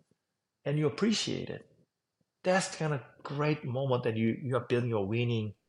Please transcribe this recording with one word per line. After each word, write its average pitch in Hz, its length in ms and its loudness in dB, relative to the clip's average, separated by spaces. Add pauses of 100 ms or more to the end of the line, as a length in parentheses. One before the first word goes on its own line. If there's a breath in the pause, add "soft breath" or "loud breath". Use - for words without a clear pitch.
(640)
and 143 140 0
you 151 80 2
appreciate 147 640 0
it. - 160 -12 (800)
That's 185 240 2
the - 80 -10
kind 151 180 0
of 131 60 -2 (240)
great 147 400 0
moment 123 400 0
that 113 120 0
you, 113 240 2
you 127 160 -2
are 120 120 -2
building 120 220 2
your 107 160 2
winning 113 480 0 (140)